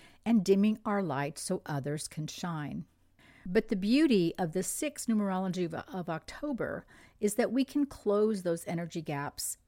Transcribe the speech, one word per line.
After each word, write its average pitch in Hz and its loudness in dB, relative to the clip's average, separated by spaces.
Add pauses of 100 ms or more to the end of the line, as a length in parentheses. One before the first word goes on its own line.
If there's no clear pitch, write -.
(260)
and 220 4
dimming 196 6
our 202 0
light 147 -2
so - -4
others 147 -4
can 156 -6
shine. 156 -6 (640)
But 190 2
the 214 0
beauty 208 4
of 170 -2
the 185 -2
sixth - -6
numerology 190 0
of, 165 -6
of 180 -8
October - -6 (340)
is 208 0
that 214 2
we 262 2
can 285 0
close 208 2
those 170 -2
energy 170 -4
gaps 143 -6